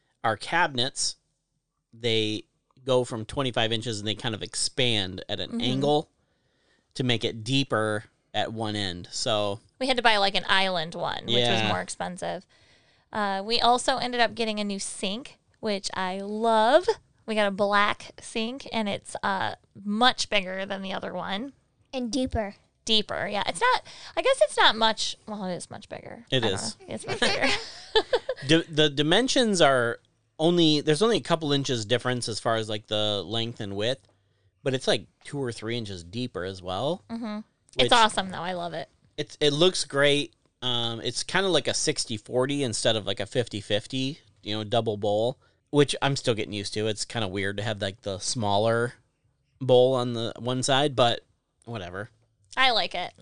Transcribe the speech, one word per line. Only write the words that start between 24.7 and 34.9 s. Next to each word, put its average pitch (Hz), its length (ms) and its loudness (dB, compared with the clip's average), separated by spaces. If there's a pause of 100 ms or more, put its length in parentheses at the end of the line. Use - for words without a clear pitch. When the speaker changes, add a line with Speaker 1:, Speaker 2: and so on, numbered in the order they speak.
Speaker 2:
much, 220 400 0 (120)
well, 208 180 -8
it 185 100 -4
is - 140 -10
much 110 200 -16
bigger. - 420 -14
Speaker 1:
It 135 60 4
Speaker 2:
I - 100 2
don't 95 60 2
Speaker 1:
is. 220 260 -6
Speaker 2:
know. - 100 -20
It's - 180 -10
much - 120 -4
bigger. - 280 2 (500)
<laughs> - 500 0
Speaker 1:
Di-, 160 220 6
the 151 200 4
dimensions 190 720 2
are 127 380 4 (400)
only, 160 420 6
there's 151 200 2
only 196 160 4
a 170 40 -4
couple 160 320 -2
inches 131 320 0
difference 120 440 0
as 107 100 -6
far 113 160 0
as, 110 140 -2
like, 107 180 -8
the 107 380 -2
length 113 340 -4
and 101 160 -8
width, 113 320 -2 (560)
but 135 100 0
it's, 131 140 -4
like, 139 180 2 (180)